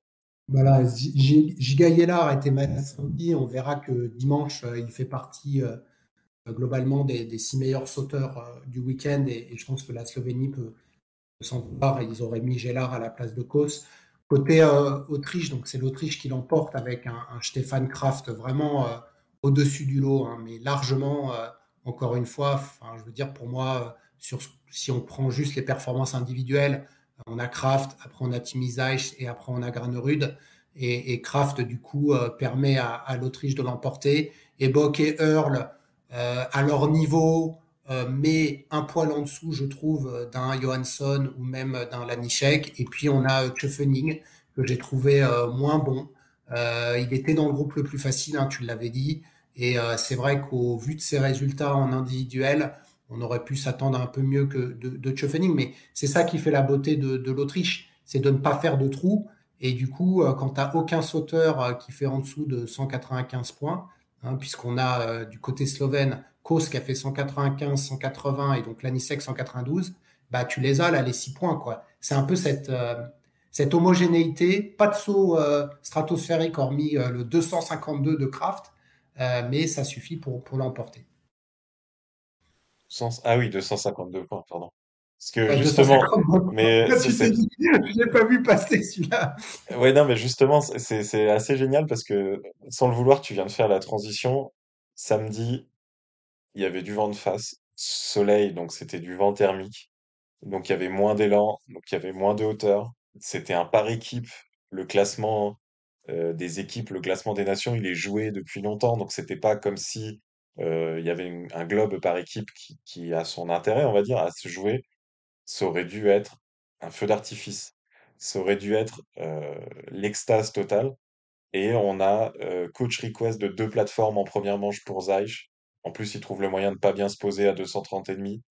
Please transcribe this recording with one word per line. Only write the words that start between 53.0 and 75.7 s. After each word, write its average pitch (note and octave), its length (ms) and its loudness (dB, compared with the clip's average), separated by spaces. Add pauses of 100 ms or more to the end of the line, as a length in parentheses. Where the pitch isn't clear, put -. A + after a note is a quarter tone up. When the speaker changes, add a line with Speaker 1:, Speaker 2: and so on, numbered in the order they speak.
Speaker 1:
on A#2 120 -10
aurait A#2+ 220 -2
pu C3+ 140 -6
s'attendre C3+ 420 0
un B2 80 -2
peu C3+ 140 -6
mieux C#3 240 4
que C#3 120 -2
de, B2 320 -6
de C3 220 -4
Tchefening, D#3+ 420 0
mais C3+ 200 0 (200)
c'est - 140 -2
ça - 160 4
qui - 140 0
fait D#3 140 2
la C#3 100 6
beauté C#3 340 2
de, C3+ 220 0
de B2+ 160 -4
l'Autriche, C#3+ 560 -2 (160)
c'est - 140 -2
de C#3 120 4
ne C3+ 60 4
pas C#3 200 2
faire C#3+ 200 2
de C3+ 100 2
trous. F#3+ 420 0 (300)
Et B2+ 140 -2
du B2+ 160 -2
coup, F#3 340 2
euh, C3+ 100 4
quand C3 180 -2
t'as C#3 220 -2
aucun D#3+ 280 0
sauteur, D#3+ 600 2
euh, B2 120 0
qui - 180 -12
fait - 140 -6
en C3+ 140 -2
dessous D3 260 -6
de B2 200 -4
cent C3 220 -6
quatre-vingt-quinze B2+ 640 -6
points, F3 380 -6 (340)
hein, B2 120 -4
puisqu'on B2 420 -6
a, B2+ 300 0
euh, A2+ 180 -6
du - 140 -16
côté - 260 -4
slovène, C#3 580 0 (180)
Kos D#3+ 280 0
qui B2+ 80 -4
a B2 40 -4
fait C3 140 -4
cent C3+ 160 -4
quatre-vingt-quinze, C#3 760 -2
cent C3 100 -6
quatre-vingts C#3 580 -2
et A#2 80 -2
donc A2+ 180 -12
Lanišek C3 400 -4
cent C3 120 -6
quatre-vingt-douze, C3+ 600 -4 (380)
bah, B2 140 -2
tu - 160 -4
les C#3 200 2
as F3 80 4
là, D3 120 4
les B2+ 120 -2
six - 200 -8
points, E3+ 240 -2
quoi. - 260 -8 (160)
C'est - 160 -2
un C#3 80 4
peu F3 120 2
cette, C#3 340 0
euh, A#2+ 360 -4 (460)
cette C#3+ 220 0
homogénéité, F3 920 4
pas G#3 240 2
de G#3 80 2
saut, G3 420 2
euh, D3 300 2 (160)